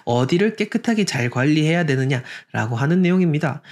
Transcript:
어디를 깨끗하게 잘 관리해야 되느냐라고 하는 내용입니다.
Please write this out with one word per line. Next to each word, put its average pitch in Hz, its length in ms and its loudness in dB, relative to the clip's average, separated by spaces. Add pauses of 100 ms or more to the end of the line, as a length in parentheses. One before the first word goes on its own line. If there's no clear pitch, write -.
어디를 170 500 0
깨끗하게 214 480 -2
잘 123 260 -2
관리해야 156 560 2
되느냐라고 123 920 -4
하는 160 240 2
내용입니다. 170 600 0 (100)